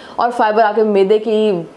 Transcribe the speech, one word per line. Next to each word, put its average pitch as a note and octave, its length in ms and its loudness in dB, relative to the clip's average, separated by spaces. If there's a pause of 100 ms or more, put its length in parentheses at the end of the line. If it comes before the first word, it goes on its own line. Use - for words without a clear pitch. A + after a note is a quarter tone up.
(180)
और A#3+ 120 0
fiber A3 320 0
आपके G#3+ 220 2
मैदे G3+ 340 2
की G#3+ 340 0 (240)